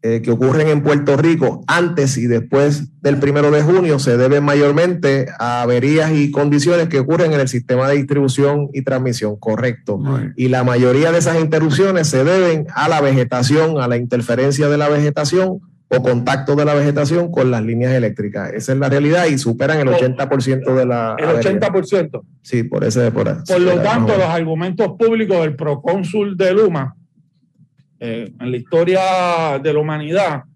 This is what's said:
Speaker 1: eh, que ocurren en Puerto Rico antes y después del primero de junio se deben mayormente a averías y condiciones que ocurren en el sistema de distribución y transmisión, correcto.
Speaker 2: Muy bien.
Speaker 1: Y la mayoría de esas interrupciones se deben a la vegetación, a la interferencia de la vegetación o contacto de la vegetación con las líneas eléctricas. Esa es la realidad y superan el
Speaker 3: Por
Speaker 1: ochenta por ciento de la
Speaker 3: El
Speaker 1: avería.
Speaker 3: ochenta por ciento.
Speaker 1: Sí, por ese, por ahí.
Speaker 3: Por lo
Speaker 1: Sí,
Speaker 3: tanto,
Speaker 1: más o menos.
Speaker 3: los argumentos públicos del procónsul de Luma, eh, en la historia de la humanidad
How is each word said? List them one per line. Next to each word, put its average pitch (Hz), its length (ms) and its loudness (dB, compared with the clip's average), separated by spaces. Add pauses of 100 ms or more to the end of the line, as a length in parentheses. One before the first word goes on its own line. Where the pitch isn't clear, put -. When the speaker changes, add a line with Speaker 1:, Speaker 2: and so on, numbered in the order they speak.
Speaker 1:
eh, 113 200 -2
que 117 80 -4
ocurren 131 380 2
en 147 140 2
Puerto 143 360 2
Rico 156 480 0
antes 160 500 0
y 117 100 -2
después 139 640 0 (120)
del 143 160 0
primero 143 320 2
de 151 120 4
junio 165 360 2
se 127 180 0
deben 135 260 2
mayormente 143 840 2 (120)
a 120 220 -2
averías 139 520 2
y 143 180 2
condiciones 147 580 2
que 139 120 0
ocurren 156 340 0
en 143 60 0
el 131 80 0
sistema 123 380 -2
de 143 100 2
distribución 139 760 0
y 135 100 -6
transmisión, 127 560 -4
correcto. 113 600 -4
Speaker 2:
Muy 135 220 -2
bien. - 160 -8
Speaker 1:
Y 127 120 0
la 127 160 0
mayoría 127 480 2
de 170 60 2
esas 165 200 0
interrupciones 160 680 2
se 131 160 2
deben 170 500 2
a 147 140 0
la 160 140 2
vegetación, 135 760 2
a 127 100 -2
la 120 100 0
interferencia 127 720 0
de 147 80 0
la 147 100 0
vegetación 151 720 0 (320)
o 127 100 2
contacto 127 540 0
de 147 80 2
la 147 80 2
vegetación 147 580 0
con 131 200 0
las 113 120 0
líneas 117 300 -2
eléctricas. 104 640 -4
Esa 113 180 -6
es 135 60 0
la 139 100 0
realidad 147 380 2
y 147 100 2
superan 139 440 -2
el 135 60 0
Speaker 3:
Por 131 100 2
Speaker 1:
ochenta 127 340 0
por 135 120 0
ciento 131 340 0
de 127 100 2
la 117 320 -2
Speaker 3:
El 135 60 -2
Speaker 1:
avería. 135 160 2
Speaker 3:
ochenta 190 320 0
por 185 120 0
ciento. 156 400 -2 (180)
Speaker 1:
Sí, 120 200 -4
por 104 220 -4
ese, 117 260 0
por 107 180 -2
ahí. - 60 -2 (120)
Speaker 3:
Por 180 140 2
lo 180 120 2
Speaker 1:
Sí, 165 100 2
Speaker 3:
tanto, - 60 0
Speaker 1:
más 233 80 0
o 233 100 0
menos. 208 120 2
Speaker 3:
los 180 100 0
argumentos 170 600 -2 (100)
públicos 220 420 0
del 151 160 -2
procónsul 180 840 -4
de 185 160 2
Luma, 160 400 0 (1080)
eh, 113 380 -10
en 123 100 -8
la 127 60 -4
historia 175 1040 0
de 151 120 0
la 147 60 2
humanidad 151 640 -2 (100)